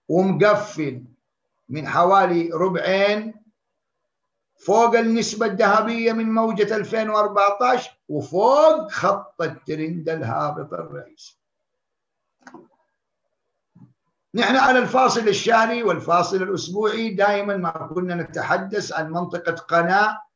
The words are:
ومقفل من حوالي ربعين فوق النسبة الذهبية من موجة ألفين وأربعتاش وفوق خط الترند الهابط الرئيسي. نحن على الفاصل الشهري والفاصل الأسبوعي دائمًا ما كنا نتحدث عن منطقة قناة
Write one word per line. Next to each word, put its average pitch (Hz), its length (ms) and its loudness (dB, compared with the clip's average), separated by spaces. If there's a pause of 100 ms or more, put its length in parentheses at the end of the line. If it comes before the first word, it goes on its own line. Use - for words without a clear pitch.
ومقفل 160 960 0 (640)
من 139 200 -8
حوالي 175 640 2
ربعين 190 840 0 (1300)
فوق 226 320 4
النسبة 226 480 0
الذهبية 220 680 2
من 226 220 -2
موجة 220 420 0
ألفين 214 340 -4
وأربعتاش 208 760 0 (200)
وفوق 240 840 2
خط - 520 -4
الترند 156 680 -6
الهابط 147 640 -6
الرئيسي. - 680 -14 (3000)
نحن 226 220 2
على 262 220 4
الفاصل 233 500 2
الشهري 226 540 2
والفاصل 175 600 0
الأسبوعي 208 680 -4
دائمًا 202 460 0
ما 175 140 -4
كنا 165 440 -6
نتحدث 175 760 -4
عن 156 200 -6
منطقة 170 400 -4
قناة 185 680 0 (180)